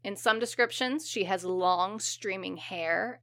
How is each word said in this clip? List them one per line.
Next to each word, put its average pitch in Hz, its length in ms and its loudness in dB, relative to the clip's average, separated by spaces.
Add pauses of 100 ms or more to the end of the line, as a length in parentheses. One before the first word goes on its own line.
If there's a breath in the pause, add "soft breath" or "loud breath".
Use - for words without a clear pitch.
in 202 100 -4
some 220 240 2
descriptions, 254 720 0
she 208 160 0
has 180 200 0
long 185 540 2
streaming 190 580 -4
hair 175 680 -2